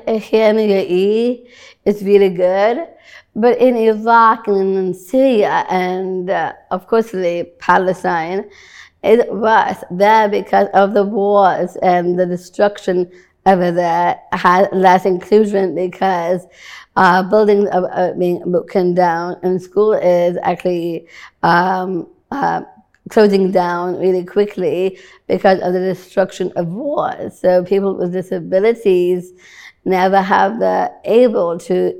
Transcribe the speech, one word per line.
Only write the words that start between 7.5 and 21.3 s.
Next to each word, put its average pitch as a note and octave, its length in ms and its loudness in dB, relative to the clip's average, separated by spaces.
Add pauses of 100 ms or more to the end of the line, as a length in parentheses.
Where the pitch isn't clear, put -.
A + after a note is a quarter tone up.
Palestine, F3+ 920 -2 (540)
it - 320 2
was G#3 440 0 (120)
there G#3 400 2
because G3 460 0
of G3 180 4
the G#3 100 2
wars G3 720 0
and F3+ 420 0
the F#3 80 0
destruction F3+ 840 -4 (380)
over F3+ 240 2
there E3+ 480 -2 (140)
had F#3 380 2
less F#3 360 4
inclusion G3 680 0
because, F3+ 720 -4 (500)
uh, F#3 280 4
buildings G#3 460 2
are, F3+ 200 -2
are F3+ 240 -2
being F3 380 -2
broken F3+ 420 0
down F3 480 -2
and F#3 180 -2
school G#3 340 0
is F3 500 0
actually, F3 640 -6 (340)